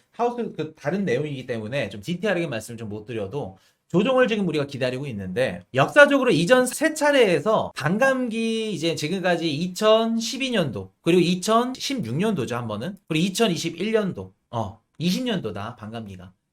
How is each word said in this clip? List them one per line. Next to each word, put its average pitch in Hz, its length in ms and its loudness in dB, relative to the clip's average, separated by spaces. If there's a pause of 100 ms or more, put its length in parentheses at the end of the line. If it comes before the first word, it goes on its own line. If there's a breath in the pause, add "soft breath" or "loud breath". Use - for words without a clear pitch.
(140)
하우스 240 400 -2
그 156 200 -6
다른 190 320 -4
내용이기 135 400 -2
때문에 113 440 -4
좀 101 120 -12
디테일하게 175 460 -2
말씀을 117 300 -8
좀 110 120 -10
못 104 160 -10
드려도 107 540 -8 (300 soft breath)
조정을 254 380 4
지금 202 200 0
우리가 147 200 0
기다리고 127 400 -4
있는데 98 560 -4 (100)
역사적으로 262 580 6
이전 202 360 4
세 311 260 -2
차례에서 208 800 2
반감기 226 960 0
이제 160 240 -2
지금까지 170 560 0
이천십이 226 1000 0
년도 123 400 -2 (100)
그리고 175 200 4
이천십육 175 920 0
년도죠, 147 400 -2
한 120 120 -6
번은. 113 300 -6 (100)
그리고 160 180 2
이천이십일 180 640 -2
년도. 180 420 -2 (180)
어, 107 280 -4 (200)
이십 185 240 0
년도다, 113 520 -4
반감기가. 104 560 -12 (200)